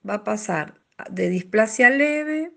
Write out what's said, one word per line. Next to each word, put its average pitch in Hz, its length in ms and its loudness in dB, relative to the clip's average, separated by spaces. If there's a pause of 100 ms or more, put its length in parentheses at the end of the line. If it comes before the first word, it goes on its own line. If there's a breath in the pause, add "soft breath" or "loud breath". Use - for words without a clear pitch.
Va 202 60 -4
a 208 100 -6
pasar 208 500 -6 (360)
de 185 180 -2
displasia 214 640 2
leve 302 680 0